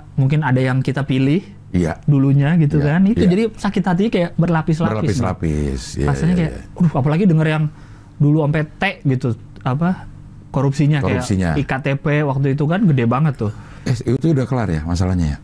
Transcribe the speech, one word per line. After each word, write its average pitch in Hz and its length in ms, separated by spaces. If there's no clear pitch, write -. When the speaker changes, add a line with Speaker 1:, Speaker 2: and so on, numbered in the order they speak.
Speaker 1:
mungkin 139 260
ada 131 180
yang 131 220
kita 131 220
pilih 135 420
Speaker 2:
Iya. 85 340
Speaker 1:
dulunya 139 540
gitu 151 220
Speaker 2:
Iya, 143 100
Speaker 1:
kan. 160 160
Itu 202 160
Speaker 2:
iya. 185 80
Speaker 1:
jadi 185 220
sakit 190 340
hati 185 240
kayak 180 260
berlapis-lapis, 160 840
Speaker 2:
Berlapis-lapis, 76 640
Speaker 1:
Bang. - 140
Speaker 2:
iya, 71 100
Speaker 1:
Rasanya 69 180
Speaker 2:
iya, 175 140
Speaker 1:
kayak, 156 140
Speaker 2:
iya. - 240
Speaker 1:
"Aduh, 170 160
apalagi 151 320
denger 160 240
yang 156 140
dulu 147 240
sampai 151 300
T - 120
gitu, 131 240
apa, 165 480
korupsinya, 143 520
Speaker 2:
Korupsinya. 92 520
Speaker 1:
kayak 76 80
I 135 60
K - 100
T 131 180
P 139 120
waktu 139 280
itu 143 140
kan 165 180
gede 139 220
banget 127 320
tuh." 104 160
Speaker 2:
Eh, 127 100
itu 123 220
udah 135 160
kelar 117 240
ya 80 140
masalahnya 85 460
ya? 71 160